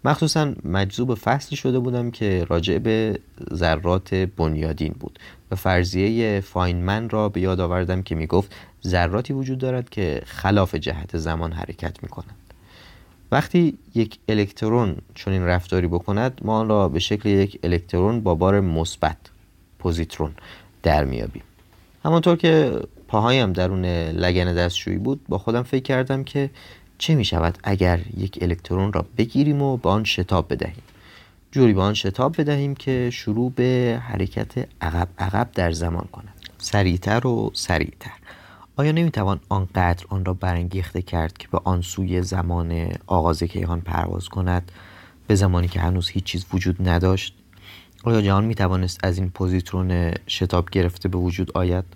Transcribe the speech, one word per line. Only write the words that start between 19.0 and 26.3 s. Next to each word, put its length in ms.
پوزیترون، 540
در 220
می‌یابیم. 380
همانطور 320
که 440
پاهایم 440
درون 320
لگن 440
دستشویی 440
بود، 300
با 100
خودم 240
فکر 200
کردم 420
که 260